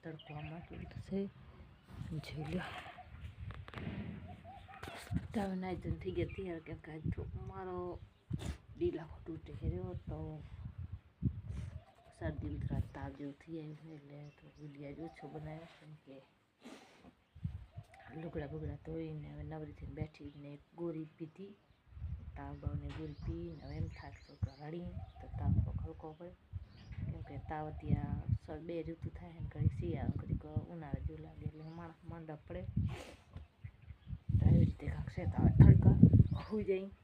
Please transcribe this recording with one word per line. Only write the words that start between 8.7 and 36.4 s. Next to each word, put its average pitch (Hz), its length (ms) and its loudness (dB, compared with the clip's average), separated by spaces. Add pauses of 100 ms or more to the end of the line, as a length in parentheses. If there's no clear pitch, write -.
ડીલા 160 300 0 (180)
તૂટી 160 260 -12
ગયો 180 420 -2
તો 156 480 -8 (1800)
શરદી, 151 280 -2
ઉધરસ, - 340 -2 (120)
તાવ 139 180 -6
જેવું 143 220 -8
થઈ 165 240 -12
આવ્યું 151 180 -10
છે, 151 120 -18
એટલે 147 400 -16
થોડો 147 340 -20
વીડિયો 143 300 -12
જ 135 60 -12
ઓછો 156 300 -10
બનાવ્યો, 156 360 -10
કેમ 156 300 -18
કે 135 280 -18 (2000)
લુગડા 160 260 -6
બુગડા 151 280 -6 (120)
ધોઈને 156 440 -6
હવે 147 120 -10
નવરી 151 300 -8
થઈને - 220 -12
બેઠી 151 420 -6
ને 143 220 -14 (180)
ગોળી 165 280 -4
પીધી. 175 500 -12 (840)
તાવ 143 180 -8
બાવની 143 340 -4
ગોળી 156 240 -6
પીને 165 520 -6
હવે 143 100 -8
એમ 156 140 -2
થાય - 220 -12
કે - 240 -18
થોડુંક - 280 -4
રડીએ 170 280 -6
તો - 360 -12 (120)
તાવ 143 140 4
થોડોક - 300 2
હલકો 160 360 -10
પડે. 175 120 -12 (800)
કેમ - 120 -6
કે 143 160 -10
તાવ 156 280 -4
અત્યારે - 920 0
સ-, - 20 -8
બે 165 220 -6
ઋતુ 165 280 -8
થાય 170 220 -14
ને, 165 80 -14
ઘડીક 151 320 2
શિયાળો, 160 440 -2
ઘડીક - 280 -2
ઉનાળો 151 600 -6
જેવું 156 160 -6
લાગે, 156 240 -14
એટલે 156 180 -8
માણસ 165 320 -12 (100)
માંદા 165 300 -10
પડે. 175 280 -10
તો - 1800 -2
આવી - 180 12
રીતે - 220 2
કાંઈક - 240 -4
છે, - 140 -4
તો - 180 0
હવે - 80 10
થોડીક - 360 12
વાર - 100 12 (540)